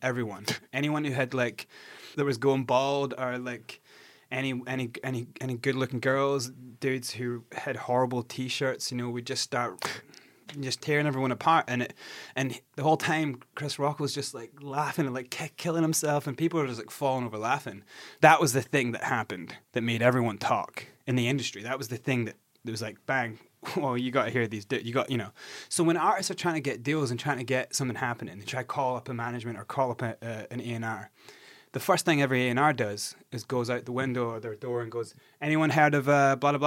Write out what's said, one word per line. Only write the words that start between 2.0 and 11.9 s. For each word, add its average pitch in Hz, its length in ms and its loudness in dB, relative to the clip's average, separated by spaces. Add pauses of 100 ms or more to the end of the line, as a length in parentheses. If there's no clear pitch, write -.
that 143 100 0
was 131 120 0
going 135 280 4
bald, 135 520 2
or, 123 220 -4
like, 120 420 -10 (500)
any, 131 360 -2
any, 127 240 -4 (120)
any, 127 220 -4 (160)
any 131 140 -4
good-looking 127 440 0
girls, 135 520 2 (280)
dudes 131 300 -2
who 120 340 -4 (100)
had - 220 -6
horrible 123 460 0
T-shirts, 131 680 -4
you 123 80 -4
know, 123 100 -4
we 120 140 -6
just 123 180 -4
start 120 380 -4 (800)
just 131 220 -4
tearing 147 260 2
everyone 131 240 2
apart. 165 360 4
And 123 160 0
it, - 100 -6 (420)